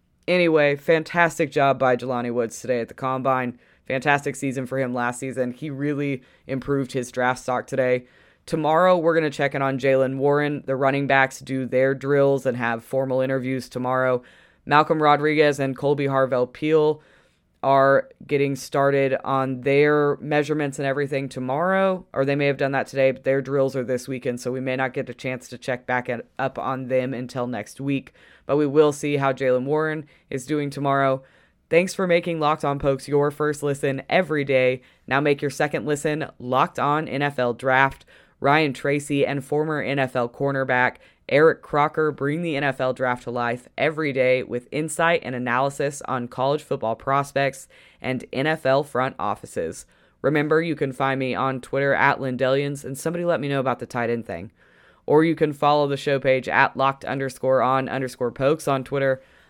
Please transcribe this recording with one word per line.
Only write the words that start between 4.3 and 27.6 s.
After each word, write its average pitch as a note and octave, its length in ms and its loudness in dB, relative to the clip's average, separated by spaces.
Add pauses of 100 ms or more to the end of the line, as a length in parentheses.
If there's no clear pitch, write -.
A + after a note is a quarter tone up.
season C3 320 -4
for C3 100 -4
him B2+ 160 -2
last A#2+ 260 -4
season. B2+ 320 -4
He D3 200 -10
really C#3 500 -4 (240)
improved C3+ 460 -2
his B2+ 200 -4
draft B2+ 300 0
stock B2 240 -4
today. B2+ 400 0 (400)
Tomorrow, E3 520 4
we're D#3+ 180 2
gonna D#3 160 2
check C#3 240 -2
in C#3 80 -2
on C3+ 160 -2
Jaylen C3+ 380 2
Warren. C#3+ 500 2
The C3+ 80 -2
running C#3 320 0
backs C3+ 320 2
do C3 260 -6
their C3 300 2
drills C#3 500 2
and B2 100 0
have A#2 280 -2
formal C3 380 -2
interviews C3 460 -2
tomorrow. B2+ 540 0 (420)
Malcolm D#3 380 2
Rodriguez D3 580 4
and C3+ 160 -2
Colby C#3+ 300 0
Harvell-Peel C#3 960 2 (600)
are C3+ 440 4 (180)
getting C#3 300 0
started C#3 680 0
on C3 360 -2
their C#3+ 560 4
measurements D3 600 -2
and C#3+ 80 -4
everything C#3 420 -2
tomorrow, F3+ 840 -2
or B2+ 100 0
they C#3 120 0
may C#3+ 100 0
have C#3 120 0
done C#3 140 0
that C3 140 -2
today, C3+ 260 2
but A#2+ 120 -12
their C3+ 180 2
drills C3+ 340 0
are B2+ 80 -2
this B2 240 -4
weekend, B2+ 320 -6
so B2 120 -6
we C3 80 -4
may C3 160 -4
not C3 180 -4
get B2+ 160 -6
a A#2+ 40 -12
chance B2+ 360 -8
to B2 80 -14
check B2 300 -6
back B2+ 200 -2
at, A#2 200 -8 (100)
up C3+ 220 -6
on C3 280 -6
them B2+ 280 -2
until B2 320 -6
next A#2 340 -10